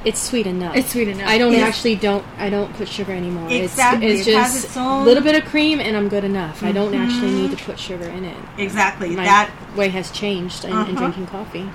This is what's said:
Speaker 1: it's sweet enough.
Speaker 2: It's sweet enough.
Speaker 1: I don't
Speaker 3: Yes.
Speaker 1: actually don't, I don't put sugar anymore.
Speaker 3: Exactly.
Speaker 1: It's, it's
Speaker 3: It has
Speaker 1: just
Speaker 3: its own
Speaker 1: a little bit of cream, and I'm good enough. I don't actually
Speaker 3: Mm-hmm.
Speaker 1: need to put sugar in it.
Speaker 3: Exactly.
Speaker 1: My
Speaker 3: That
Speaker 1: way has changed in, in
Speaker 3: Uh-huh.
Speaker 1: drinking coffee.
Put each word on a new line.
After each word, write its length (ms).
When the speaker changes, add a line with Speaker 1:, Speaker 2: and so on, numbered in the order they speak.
Speaker 1:
it's 160
sweet 260
enough. 300
Speaker 2:
It's 160
sweet 160
enough. 200
Speaker 1:
I 100
don't 140
Speaker 3:
Yes. 160
Speaker 1:
actually 280
don't, 280
I 120
don't 260
put 120
sugar 240
anymore. 380
Speaker 3:
Exactly. 580
Speaker 1:
It's, 120
it's 80
Speaker 3:
It 80
has 160
Speaker 1:
just 140
Speaker 3:
its 100
own 260
Speaker 1:
a 20
little 180
bit 120
of 140
cream, 320
and 160
I'm 120
good 160
enough. 380
I 100
don't 220
actually 360
Speaker 3:
Mm-hmm. 180
Speaker 1:
need 100
to 60
put 140
sugar 280
in 180
it. 120
Speaker 3:
Exactly. 580
Speaker 1:
My 80
Speaker 3:
That 260
Speaker 1:
way 120
has 220
changed 540
in, 60
in 60
Speaker 3:
Uh-huh. 160
Speaker 1:
drinking 360
coffee. 460